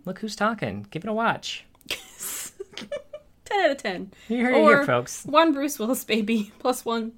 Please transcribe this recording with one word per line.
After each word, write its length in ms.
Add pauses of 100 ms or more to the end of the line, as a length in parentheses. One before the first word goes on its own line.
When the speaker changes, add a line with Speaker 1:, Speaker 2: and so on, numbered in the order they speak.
Speaker 1:
Look 140
Who's 160
Talking. 560
Give 140
it 40
a 40
watch. 520 (100)
Speaker 2:
<laughs> 120 (1600)
Ten 160
out 100
of 60
ten. 340 (160)
Speaker 1:
You 160
heard 120
it 60
here, 200
Speaker 2:
Or 40
Speaker 1:
folks. 400
Speaker 2:
one 280
Bruce 260
Willis 240
baby 520
<laughs> 40
plus 260
one 320